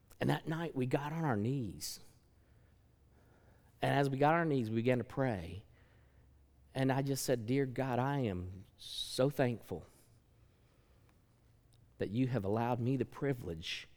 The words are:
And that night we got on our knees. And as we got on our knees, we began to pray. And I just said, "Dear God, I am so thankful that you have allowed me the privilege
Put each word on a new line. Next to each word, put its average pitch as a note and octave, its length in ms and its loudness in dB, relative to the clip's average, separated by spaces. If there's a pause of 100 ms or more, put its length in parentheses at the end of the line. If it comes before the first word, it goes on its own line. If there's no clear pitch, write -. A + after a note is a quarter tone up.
(200)
And B2 120 2
that D3+ 160 -2
night D#3+ 280 -4
we B2+ 120 0
got C#3 260 -2
on E3 100 -2
our C3 140 2
knees. A2 640 -4 (1800)
And C3 120 4
as C#3 160 4
we C3+ 80 0
got C#3+ 160 6
on E3+ 60 4
our E3 60 2
knees, C3+ 240 2
we A2 80 0
began B2 200 4
to A#2 60 -2
pray. G2+ 600 -4 (1080)
And C3+ 180 2
I C3 100 2
just C#3 220 -2
said, B2 220 0
"Dear C3+ 200 2
God, B2+ 340 0
I C#3 200 2
am F#2 460 -2 (120)
so - 520 -2
thankful A#2+ 560 -2 (2000)
that F#2 140 -2
you B2+ 160 2
have A#2+ 180 0
allowed A#2 340 2
me B2 160 0
the A#2+ 100 0
privilege A2+ 920 -6